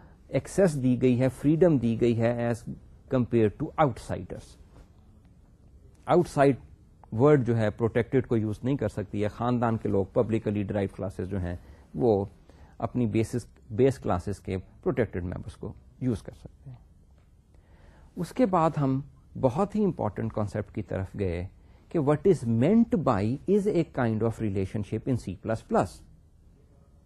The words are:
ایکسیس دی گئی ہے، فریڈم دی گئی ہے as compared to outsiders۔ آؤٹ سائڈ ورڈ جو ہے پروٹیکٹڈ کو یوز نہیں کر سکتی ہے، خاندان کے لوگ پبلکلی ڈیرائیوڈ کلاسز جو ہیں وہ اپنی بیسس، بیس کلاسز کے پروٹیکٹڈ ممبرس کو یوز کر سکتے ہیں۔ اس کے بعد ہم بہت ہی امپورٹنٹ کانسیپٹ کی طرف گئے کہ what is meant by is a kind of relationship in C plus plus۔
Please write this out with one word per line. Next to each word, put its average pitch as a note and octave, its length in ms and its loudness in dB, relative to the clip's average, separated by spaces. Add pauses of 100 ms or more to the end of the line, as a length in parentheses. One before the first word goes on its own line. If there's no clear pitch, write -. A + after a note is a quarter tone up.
(280)
ایکسیس D3+ 560 0
دی B2 180 2
گئی B2+ 200 4
ہے، C3 80 4
فریڈم D#3+ 480 4
دی A2+ 240 0
گئی A#2+ 200 4
ہے A#2 120 2 (160)
as A2+ 120 -4 (540)
compared A#2 460 2
to D#3+ 80 -4 (140)
outsiders۔ - 640 -6 (1600)
آؤٹ D#3+ 220 4
سائڈ C#3 280 4 (560)
ورڈ C3+ 360 4
جو A#2 100 2
ہے G#2+ 120 2
پروٹیکٹڈ A#2 580 0
کو A#2+ 100 0
یوز G#2+ 260 -2
نہیں C3+ 140 -2
کر G#2+ 120 -2
سکتی G#2 340 -6
ہے، G#2 40 0
خاندان A#2 500 0
کے G#2+ 120 -4
لوگ G2 240 0
پبلکلی G#2+ 500 0
ڈیرائیوڈ G2 320 -4
کلاسز F#2 340 -8
جو G2 120 -6
ہیں F2 140 -4 (400)
وہ A2 300 2 (520)
اپنی A#2+ 280 -2
بیسس، A2 400 -2 (240)
بیس B2+ 300 2
کلاسز G2 400 -4
کے F#2+ 180 -6 (260)
پروٹیکٹڈ A#2 400 -2
ممبرس - 320 -10
کو - 180 -12 (280)
یوز B2 200 -2
کر - 180 -16
سکتے - 300 -20
ہیں۔ B2 80 -18 (1400)
اس E3+ 160 -6
کے B3+ 140 2
بعد E3 360 2
ہم C3+ 200 0 (400)
بہت D#3+ 340 0
ہی G#3 100 2
امپورٹنٹ A2 480 -4
کانسیپٹ G#2 420 -6
کی G#2+ 80 -6
طرف F#2+ 360 -8
گئے F2+ 280 -4 (420)
کہ E3+ 100 -2
what D3 280 0
is F3 160 2 (160)
meant A3+ 360 4 (120)
by G2+ 160 2 (280)
is G3+ 160 2
a E3+ 160 2 (160)
kind A2+ 240 0
of A2+ 180 -2
relationship G#2 680 -4
in B2 80 0
C F#2+ 160 -10 (120)
plus A2 160 -4 (100)
plus۔ D#3 240 0 (1120)